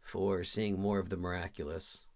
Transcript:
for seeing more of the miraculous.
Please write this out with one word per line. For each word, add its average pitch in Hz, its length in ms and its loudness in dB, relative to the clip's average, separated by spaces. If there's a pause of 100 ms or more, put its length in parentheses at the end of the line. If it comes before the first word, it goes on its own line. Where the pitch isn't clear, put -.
for 92 440 2
seeing 101 360 0
more 101 200 4
of 87 80 -2
the 92 80 -2
miraculous. 87 840 -4 (120)